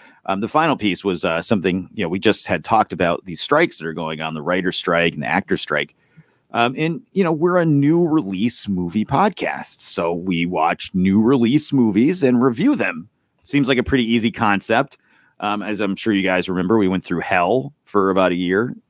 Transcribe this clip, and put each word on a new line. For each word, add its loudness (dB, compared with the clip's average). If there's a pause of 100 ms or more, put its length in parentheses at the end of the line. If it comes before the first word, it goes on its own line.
(260)
Um, -4
the -6
final 2
piece -2
was, -2
uh, 0
something, -2
you -6
know, -4
we -4
just 2
had -2
talked 0
about -2
these -8
strikes 0
that -8
are -6
going -8
on, -6
the -8
writer's -2
strike 0
and -10
the -6
actor's -2
strike. -4 (560)
Um, 0
and, -4
you 0
know, 0
we're 0
a 2
new 4
release -2
movie -2
podcast, -4
so -4
we -2
watch -2
new 4
release 2
movies 2
and 4
review 2
them. -6 (340)
Seems 0
like 2
a 0
pretty 0
easy 2
concept. 0 (440)
Um, -4
as -4
I'm -2
sure 0
you 2
guys 0
remember, 2
we 4
went 0
through -4
hell 0 (100)
for 2
about 4
a -2
year 0 (160)